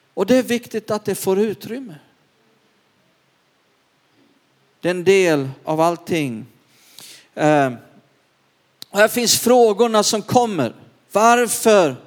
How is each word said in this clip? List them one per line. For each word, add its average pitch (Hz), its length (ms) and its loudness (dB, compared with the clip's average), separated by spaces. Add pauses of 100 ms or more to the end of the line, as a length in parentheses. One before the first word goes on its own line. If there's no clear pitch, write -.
(140)
Och 196 120 -2
det 247 120 2
är 254 60 2
viktigt 220 480 -6
att 208 140 -6
det 196 100 -4
får 190 240 -2
utrymme. 220 560 -8 (2750)
Det 165 80 -4
är - 20 -2
en 180 120 -6
del 165 460 2 (140)
av 156 180 -4
allting 156 640 -4 (920)
eh, 147 340 0 (1160)
och 196 100 -4
här 214 80 6
finns 233 320 -2
frågorna 226 640 2
som 208 180 -2
kommer. 208 540 -2 (360)
Varför? 214 840 2 (120)